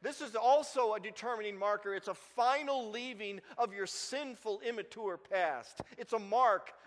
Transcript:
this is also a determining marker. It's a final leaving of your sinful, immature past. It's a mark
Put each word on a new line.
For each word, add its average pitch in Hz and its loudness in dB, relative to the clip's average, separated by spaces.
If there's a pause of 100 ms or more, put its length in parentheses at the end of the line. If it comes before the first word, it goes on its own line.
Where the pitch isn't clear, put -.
this 277 -6
is 240 -6
also 254 4
a 214 -2
determining 214 -6
marker. 202 0
It's 190 -4
a 190 -4
final 262 0
leaving 214 -6 (160)
of 214 2
your 196 -4
sinful, 247 -6
immature 220 -4
past. 165 -2 (160)
It's - -8
a 226 2
mark 220 4 (120)